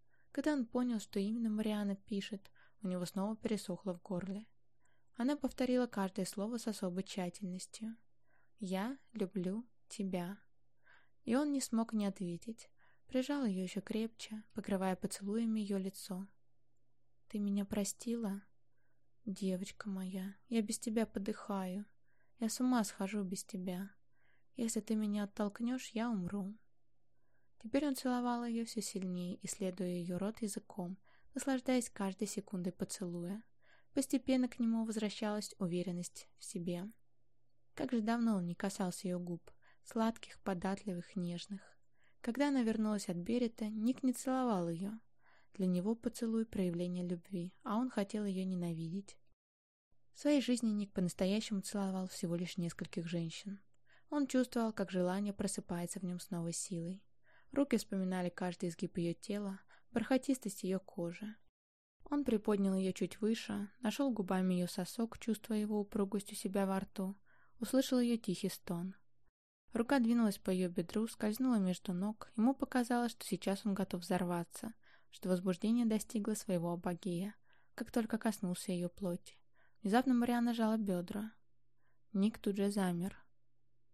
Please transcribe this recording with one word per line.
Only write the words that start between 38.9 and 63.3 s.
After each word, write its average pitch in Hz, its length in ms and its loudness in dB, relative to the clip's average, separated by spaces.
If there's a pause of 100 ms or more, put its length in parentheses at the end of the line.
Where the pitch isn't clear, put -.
её 180 100 0
губ, 175 320 -6 (340)
сладких, - 560 -2
податливых, 190 760 -2
нежных. 175 440 -4 (640)
Когда 262 260 2
она 269 140 4
вернулась 214 460 2
от 175 80 0
Берета, 226 520 0
Ник 220 340 0
не 254 100 4
целовал 240 580 2
её. 180 220 -4 (640)
Для 190 120 2
него 185 280 4
поцелуй — 226 520 0
проявление 180 600 0
любви, 175 460 -4 (100)
а 214 140 -2
он 254 140 0
хотел 208 340 -2
её 185 200 -2
ненавидеть. 175 720 -4 (960)
В - 60 -20
своей 294 200 6
жизни 233 300 2
Ник 208 220 0
по-настоящему 196 680 0
целовал 190 480 -2
всего 175 280 -2
лишь 175 200 -2
нескольких 170 500 -4
женщин. 170 540 -4 (500)
Он 294 160 2
чувствовал, 247 460 2
как 190 180 -2
желание 190 420 2
просыпается 180 680 -4
в 190 40 -8
нём 180 160 -2
с - 100 -12
новой 170 220 -2
силой. 170 500 -6 (500)
Руки 277 240 4
вспоминали 185 520 0
каждый 180 400 -2
изгиб 170 300 -4
её 170 160 2
тела, 202 460 -4 (320)
бархатистость 254 680 2
её 185 160 0
кожи. 180 560 -6 (720)
Он 294 200 0
приподнял 208 500 4
её 190 180 2
чуть - 280 -4
выше, 208 480 0 (120)